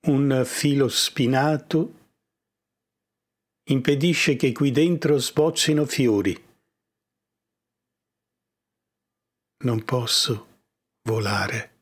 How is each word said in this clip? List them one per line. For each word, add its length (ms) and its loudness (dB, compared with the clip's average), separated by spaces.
Un 400 2
filo 420 0
spinato 1200 -2
impedisce 720 0
che 160 0
qui 180 0
dentro 480 2
sboccino 680 0
fiori. 500 0
Non 200 -2
posso 760 -4
volare. 800 -4